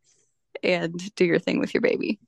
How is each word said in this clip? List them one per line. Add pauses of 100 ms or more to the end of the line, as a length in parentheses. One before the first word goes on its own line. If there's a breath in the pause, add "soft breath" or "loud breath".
(300)
<laughs>
and
do
your
thing
with
your
baby.